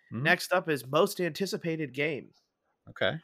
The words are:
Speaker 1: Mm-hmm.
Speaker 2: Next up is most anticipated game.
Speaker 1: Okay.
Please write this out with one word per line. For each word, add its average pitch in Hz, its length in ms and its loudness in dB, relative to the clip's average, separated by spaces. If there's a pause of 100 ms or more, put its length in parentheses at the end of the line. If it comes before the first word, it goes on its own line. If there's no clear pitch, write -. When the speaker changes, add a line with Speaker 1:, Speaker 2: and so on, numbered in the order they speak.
(120)
Speaker 1:
Mm-hmm. 113 120 -2
Speaker 2:
Next 175 280 2
up 180 160 2
is 135 180 0
most 175 360 2
anticipated 165 720 -2
game. 143 400 -4 (560)
Speaker 1:
Okay. 110 340 0